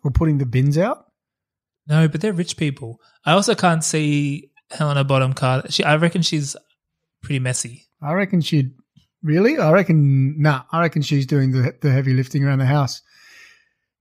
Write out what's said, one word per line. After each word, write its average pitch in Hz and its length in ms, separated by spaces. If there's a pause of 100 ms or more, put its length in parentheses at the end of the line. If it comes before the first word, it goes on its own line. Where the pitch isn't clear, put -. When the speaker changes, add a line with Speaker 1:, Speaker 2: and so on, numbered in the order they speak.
Speaker 1:
or 147 60
putting 151 280
the 139 80
bins 135 320
out? 226 260 (840)
Speaker 2:
No, 156 220
but 156 120
they're 214 120
rich 175 240
people. 139 440 (240)
I 151 80
also 202 220
can't 165 300
see 147 680 (200)
Helena 143 340
Bonham 131 300
Carter. 131 360
She, - 140
I 151 120
reckon 170 260
she's 151 340 (680)
pretty 143 160
messy. 127 480 (160)
Speaker 1:
I 151 120
reckon 190 260
she'd, 139 320 (500)
really? 196 360
I 160 120
reckon, 147 720
nah, 147 200 (100)
I 165 80
reckon 160 220
she's 139 240
doing 135 260
the, 127 280
the 143 120
heavy 131 220
lifting 131 300
around 139 140
the 131 80
house. 143 340 (1000)